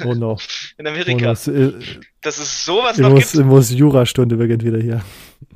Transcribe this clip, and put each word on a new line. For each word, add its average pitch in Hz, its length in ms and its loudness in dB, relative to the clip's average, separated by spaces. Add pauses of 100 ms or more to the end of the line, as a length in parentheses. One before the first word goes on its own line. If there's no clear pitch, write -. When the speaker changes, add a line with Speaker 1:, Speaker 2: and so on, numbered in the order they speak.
Speaker 1:
Oh 123 100 -2
no. 113 240 -4 (200)
Speaker 2:
<laughs> - 200 -18
in 151 80 -8
Amerika. 156 380 -4
Speaker 1:
Oh - 20 0
no. 117 60 0
Es, - 160 -6
äh, 139 240 0 (480)
Speaker 2:
Dass 147 180 -8
es - 260 -8
sowas 220 340 -2
Speaker 1:
ich 139 40 4
Speaker 2:
noch 131 80 6
Speaker 1:
muss, 139 220 4
Speaker 2:
gibt. 156 80 2
Speaker 1:
ich 135 40 4
muss 131 280 4
Jurastunde 123 640 2
beginnt 113 280 0
wieder 113 140 -2
hier. 117 260 -4 (520)